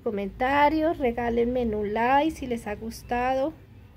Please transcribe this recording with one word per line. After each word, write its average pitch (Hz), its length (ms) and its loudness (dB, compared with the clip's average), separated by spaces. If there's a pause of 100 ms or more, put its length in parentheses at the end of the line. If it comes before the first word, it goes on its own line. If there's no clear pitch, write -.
comentarios, 285 960 2
regálenme 240 680 0
un 208 260 -2
like 262 380 2
si 285 160 -8
les 233 200 -6
ha 208 80 -6
gustado 247 760 -2 (440)